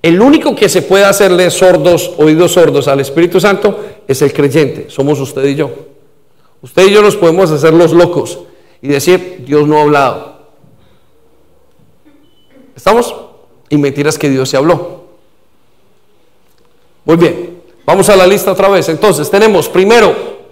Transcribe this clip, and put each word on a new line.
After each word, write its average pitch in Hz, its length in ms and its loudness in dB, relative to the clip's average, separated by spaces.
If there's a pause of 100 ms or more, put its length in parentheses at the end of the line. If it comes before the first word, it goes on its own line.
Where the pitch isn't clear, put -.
El 170 200 2
único 285 340 2
que 202 140 0
se 170 140 0
puede 196 220 2
hacerle 185 460 2
sordos, 175 680 2
oídos 156 340 2
sordos 143 340 2
al 139 140 -2
Espíritu 170 400 -2
Santo 196 400 -2 (260)
es 135 160 -2
el 139 100 0
creyente. 143 580 -2
Somos 139 280 -2
usted 135 260 -8
y 139 120 -2
yo. 143 140 -6 (920)
Usted 180 240 0
y 202 60 2
yo 208 100 4
nos 208 140 2
podemos 175 340 0
hacer 156 240 0
los 165 180 4
locos - 460 0 (420)
y 131 60 -14
decir, 143 580 -2
"Dios 147 220 0
no 151 120 2
ha 151 40 2
hablado". 139 560 -2 (2500)
¿Estamos? 233 360 -2 (560)
Y 151 80 -2
mentiras 143 400 -2
que 147 140 -4
Dios 131 180 -4
se - 80 -4
habló. 147 460 -2 (2000)
Muy 160 120 2
bien, - 440 -2 (240)
vamos 185 240 0
a 208 60 4
la 185 100 4
lista 196 280 0
otra 190 160 0
vez. 185 200 0
Entonces 156 400 -2
tenemos 202 400 0
primero 196 460 2 (380)